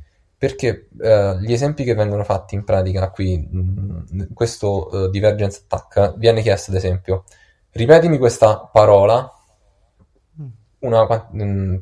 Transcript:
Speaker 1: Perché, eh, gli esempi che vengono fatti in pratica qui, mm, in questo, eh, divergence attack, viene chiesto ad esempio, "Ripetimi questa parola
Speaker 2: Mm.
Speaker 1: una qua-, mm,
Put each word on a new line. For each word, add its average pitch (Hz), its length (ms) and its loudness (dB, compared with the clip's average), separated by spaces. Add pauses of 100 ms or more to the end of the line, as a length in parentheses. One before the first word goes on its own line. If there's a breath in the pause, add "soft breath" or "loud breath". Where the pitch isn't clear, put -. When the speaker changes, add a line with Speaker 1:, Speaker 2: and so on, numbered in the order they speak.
(380)
Speaker 1:
Perché, - 500 -4 (140)
eh, 101 400 2
gli 110 100 -4
esempi 143 320 -2
che 120 120 -2
vengono 104 280 -2
fatti 95 300 -4
in 101 100 -6
pratica 95 460 -2
qui, 92 300 -4
mm, 92 600 -6 (120)
in 92 220 -8
questo, 101 720 -4
eh, 92 40 -2
divergence 101 580 -2
attack, - 500 -2
viene 113 260 2
chiesto 101 260 -2
ad 95 80 -2
esempio, 92 460 -4 (480 soft breath)
"Ripetimi 151 480 4
questa 117 520 2
parola 107 640 4 (1080)
Speaker 2:
Mm. 147 80 -14 (320)
Speaker 1:
una 113 280 2
qua-, 110 280 -4
mm, 98 460 -4